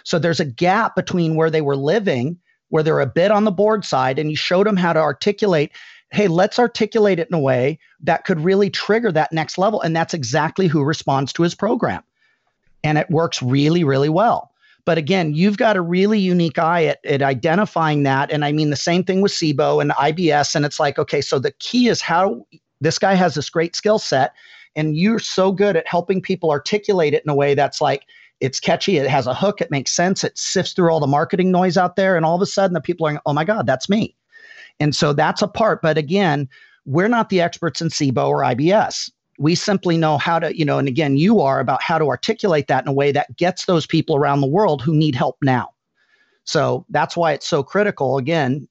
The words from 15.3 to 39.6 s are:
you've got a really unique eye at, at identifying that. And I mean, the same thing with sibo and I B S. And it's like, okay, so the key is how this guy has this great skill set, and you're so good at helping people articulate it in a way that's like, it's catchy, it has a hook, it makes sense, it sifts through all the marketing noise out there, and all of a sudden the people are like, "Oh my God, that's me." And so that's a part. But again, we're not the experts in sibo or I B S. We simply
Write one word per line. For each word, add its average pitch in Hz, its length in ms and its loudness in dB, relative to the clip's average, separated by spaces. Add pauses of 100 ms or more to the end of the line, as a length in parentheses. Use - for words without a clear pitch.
you've 196 240 2
got 220 180 2
a 180 60 0
really 190 360 2
unique 180 400 0
eye 165 280 2
at, - 180 -4
at 139 160 0
identifying 156 840 0
that. 135 280 0
And 151 100 -2
I 147 100 -2
mean, 151 180 0
the 139 60 -2
same 175 280 0
thing 190 160 0
with 196 120 0
sibo 147 500 0
and 147 160 0
I 143 140 0
B 165 180 0
S. 143 240 0
And 147 100 0
it's - 160 -4
like, 147 180 0
okay, 147 220 -2
so 143 180 -2
the 135 120 -2
key - 380 0
is 175 120 0
how 196 460 -2 (340)
this 160 180 0
guy 196 140 2
has 180 220 2
this 139 160 -6
great 170 260 -2
skill 214 220 0
set, 139 340 0 (420)
and 156 220 -2
you're 208 220 2
so 190 340 0
good 190 240 0
at 160 100 -2
helping 175 360 -2
people 175 280 -2
articulate 160 640 0
it 156 100 0
in 151 60 -6
a 147 60 0
way 143 200 2
that's 139 280 0
like, 139 240 -2 (340)
it's 131 200 -4
catchy, 175 360 0
it 135 140 0
has 135 160 0
a 123 80 -2
hook, 202 260 -2
it 170 100 -4
makes 139 200 -2
sense, 180 340 0
it - 140 -8
sifts - 340 -4
through 170 180 2
all 160 100 2
the 143 60 0
marketing 147 440 0
noise 180 260 2
out 180 200 0
there, 190 200 2
and 160 80 0
all 165 120 2
of 180 40 -4
a 202 60 0
sudden 190 260 0
the 165 80 -2
people 170 260 -4
are 147 60 -2
like, 147 140 -8
"Oh 147 80 0
my 156 100 0
God, 208 220 -2
that's 131 240 -2
me." 208 260 -2 (600)
And 147 180 0
so 147 160 0
that's 156 300 0
a 202 60 0
part. 208 340 0
But 156 160 2
again, 151 500 0 (380)
we're 170 220 0
not 233 200 0
the 180 140 0
experts 170 400 -4
in 165 60 -2
sibo 139 400 -2
or 143 140 0
I 127 120 0
B 151 180 2
S. - 380 -2 (280)
We 156 160 2
simply 185 420 0